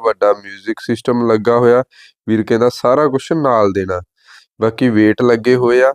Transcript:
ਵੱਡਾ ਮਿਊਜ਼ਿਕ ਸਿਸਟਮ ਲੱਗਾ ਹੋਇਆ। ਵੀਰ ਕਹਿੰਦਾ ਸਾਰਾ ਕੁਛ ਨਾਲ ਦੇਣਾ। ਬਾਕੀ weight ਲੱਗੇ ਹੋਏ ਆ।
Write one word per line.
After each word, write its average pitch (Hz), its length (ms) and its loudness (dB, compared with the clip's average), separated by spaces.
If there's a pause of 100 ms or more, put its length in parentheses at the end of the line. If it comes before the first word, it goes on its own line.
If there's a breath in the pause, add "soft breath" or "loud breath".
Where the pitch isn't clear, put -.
ਵੱਡਾ 104 300 0
ਮਿਊਜ਼ਿਕ 98 460 -12
ਸਿਸਟਮ 120 500 -4
ਲੱਗਾ 113 280 0
ਹੋਇਆ। 123 240 2 (460 soft breath)
ਵੀਰ 110 160 0
ਕਹਿੰਦਾ 117 300 0
ਸਾਰਾ 139 340 0
ਕੁਛ 131 240 -4
ਨਾਲ 120 400 0
ਦੇਣਾ। 92 280 -4 (600 soft breath)
ਬਾਕੀ 110 300 0
weight 107 340 2
ਲੱਗੇ 120 300 2
ਹੋਏ 123 280 2
ਆ। 135 120 2